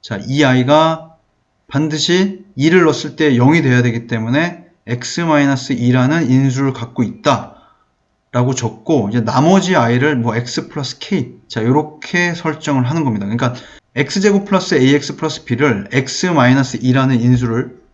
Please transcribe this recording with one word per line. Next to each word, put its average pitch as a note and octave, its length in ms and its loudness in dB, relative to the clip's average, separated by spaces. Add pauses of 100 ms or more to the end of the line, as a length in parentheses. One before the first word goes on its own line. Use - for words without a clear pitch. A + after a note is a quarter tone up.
자, G#2+ 240 -10
이 C#3 180 0
아이가 D3 680 2 (540)
반드시 D#3+ 760 0 (120)
이를 E3 280 4
넣었을 D3+ 300 0
때 D3+ 200 2
영이 C#3 280 4
돼야 B2 200 2
되기 A#2 240 -2
때문에 B2+ 600 -4 (200)
X B2 340 -6
마이너스 C#3+ 520 0
이라는 B2+ 560 2
인수를 C3 440 2
갖고 A#2+ 300 -6
있다 - 520 -4 (800)
라고 B2 220 0
적고 A#2 560 -2
이제 A#2+ 100 0
나머지 E3 560 2
아이를 B2+ 400 2
뭐 A#2 180 -2
X - 340 -6
플러스 - 300 -10
K, C#3+ 380 -6 (100)
자, - 160 -6
요렇게 D3+ 720 0
설정을 D3 560 -2
하는 D#3+ 140 -2
겁니다. G#2+ 220 -2
그러니까 A#2+ 280 -2 (400)
X제곱 G3 500 0
플러스 F#3 300 0
에이엑스 C#3+ 420 2
플러스 D#3 280 -6
B를 A#2 480 -2
X D3 340 -4
마이너스 C3 560 2
이라는 B2+ 380 2
인수를 B2 580 0 (160)